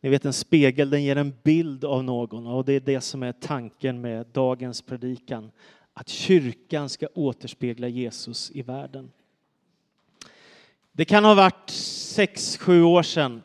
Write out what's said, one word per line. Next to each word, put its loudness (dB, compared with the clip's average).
Ni -4
vet, 2
en -2
spegel, 2
den 0
ger 0
en -2
bild 0
av -2
någon, -6
och -4
det 2
är 2
det -2
som -10
är -6
tanken -8
med -8
dagens -4
predikan. -12
Att -20
kyrkan 0
ska -10
återspegla -6
Jesus -10
i -14
världen. -14
Det -2
kan 6
ha 10
varit 4
sex, -4
sju 6
år 6
sedan -4